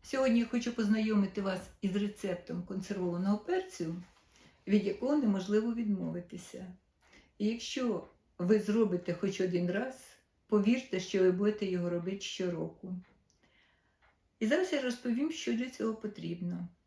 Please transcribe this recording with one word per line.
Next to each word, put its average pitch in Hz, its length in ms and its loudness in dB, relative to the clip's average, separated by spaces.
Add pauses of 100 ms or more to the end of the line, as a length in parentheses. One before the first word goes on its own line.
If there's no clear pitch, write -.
Сьогодні 262 380 4
я 233 60 2
хочу 240 280 -2
познайомити 214 680 2
вас 190 180 -2 (220)
із 185 140 0
рецептом 185 680 -4
консервованого 190 760 -2
перцю, 208 580 -4 (720)
від 196 180 4
якого 247 320 0
неможливо 214 560 2
відмовитися. 185 1000 -6 (640)
І 208 80 -2
якщо 233 640 -2 (300)
ви 196 220 4
зробите 202 540 2
хоч 190 280 -2
один 175 300 2
раз, 247 240 -2 (520)
повірте, 208 520 2
що 185 240 2
ви 185 80 8
будете 202 340 0
його 180 240 0
робити 175 320 -4
щороку. 180 760 -6 (1400)
І 220 80 0
зараз 359 260 2
я 277 80 2
розповім, 247 500 -2
що 240 220 -4
для 240 160 -2
цього 220 260 -4
потрібно. 175 720 -6 (200)